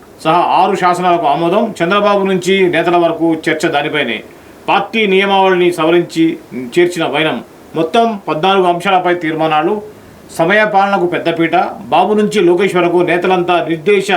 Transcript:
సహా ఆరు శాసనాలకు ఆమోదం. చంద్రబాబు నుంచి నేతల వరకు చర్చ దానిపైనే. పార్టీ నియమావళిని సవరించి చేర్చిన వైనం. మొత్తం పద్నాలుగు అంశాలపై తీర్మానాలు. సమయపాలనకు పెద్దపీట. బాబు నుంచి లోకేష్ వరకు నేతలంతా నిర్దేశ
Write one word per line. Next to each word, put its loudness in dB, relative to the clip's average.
సహా 2
ఆరు 2
శాసనాలకు 0
ఆమోదం. 0
చంద్రబాబు 0
నుంచి 0
నేతల 0
వరకు 0
చర్చ -2
దానిపైనే. -2
పార్టీ 0
నియమావళిని 2
సవరించి 0
చేర్చిన 0
వైనం. -4
మొత్తం 0
పద్నాలుగు 0
అంశాలపై 0
తీర్మానాలు. -2
సమయపాలనకు 2
పెద్దపీట. -2
బాబు 0
నుంచి 0
లోకేష్ 2
వరకు 0
నేతలంతా 0
నిర్దేశ 0